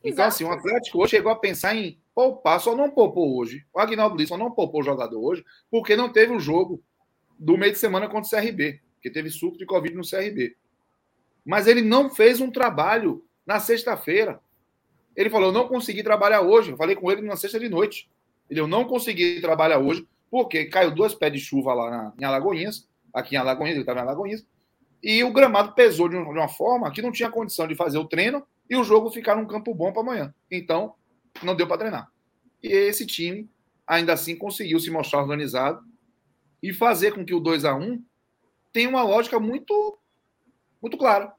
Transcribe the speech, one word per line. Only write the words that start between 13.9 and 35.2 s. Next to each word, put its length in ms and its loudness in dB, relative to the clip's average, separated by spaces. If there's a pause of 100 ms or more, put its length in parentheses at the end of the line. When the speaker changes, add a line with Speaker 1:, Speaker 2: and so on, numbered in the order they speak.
Speaker 1:
Ele 160 0
falou, 180 4
"Eu 40 2
não 140 2
consegui 360 -6
trabalhar 400 4
hoje." 280 6
Eu 60 -10
falei 180 0
com 160 -2
ele 120 0
na 140 -6
sexta 220 -6
de 100 -4
noite. 400 -2 (400)
Ele, 120 -4
Eu 60 0
não 180 0
consegui 560 -2
trabalhar 380 2
hoje, 280 0 (240)
porque 360 -2
caiu 280 2
dois 200 0
pés 180 0
de 80 -6
chuva 340 -2
lá 160 -2
na, 300 -8
em 40 -8
Alagoinhas, 640 -2 (240)
aqui 220 -6
em 40 2
Alagoinhas, 380 -2
ele 80 -4
tava 160 -4
em 20 -4
Alagoinhas, 440 -6 (560)
e 220 2
o 80 -2
gramado 400 4
pesou 360 6
de 80 -4
um, 80 -4
de 140 -8
uma 100 -2
forma 440 -2
que 100 -8
não 80 -4
tinha 200 -4
condição 360 -6
de 80 -6
fazer 240 -2
o 80 -4
treino 400 -2 (220)
e 80 -2
o 80 2
jogo 260 4
ficar 260 0
num 100 -4
campo 280 -8
bom 180 -4
pra 100 -4
amanhã. 320 -6 (160)
Então, 440 -4 (480)
não 120 -2
deu 120 0
pra 120 -2
treinar. 320 -8 (520)
E 60 -10
esse 380 2
time, 420 -8 (380)
ainda 260 2
assim, 240 -4
conseguiu 440 -2
se 100 -6
mostrar 300 -2